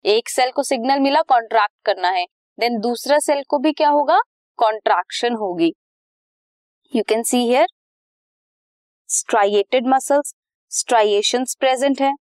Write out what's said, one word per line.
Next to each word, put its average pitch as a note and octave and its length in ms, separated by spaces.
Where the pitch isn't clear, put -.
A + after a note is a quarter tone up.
एक G#4+ 240
सेल B3+ 220
को C#4 120
सिग्नल C4+ 360
मिला C#4 220
कॉन्ट्रैक्ट A3+ 640
करना F#3 240
है, F3+ 180
then A#3 200
दूसरा B3 400
सेल C#4+ 240
को - 140
भी D4 140
क्या D4 180
होगा? D4 300
कॉन्ट्रैक्शन A3 760
होगी। F3+ 420
You A3 140
can A3+ 140
see B3 260
here, C#4 180
striated G#3 760
muscles, C#4 420
striations A3 920
present C4 380
है। C#4 140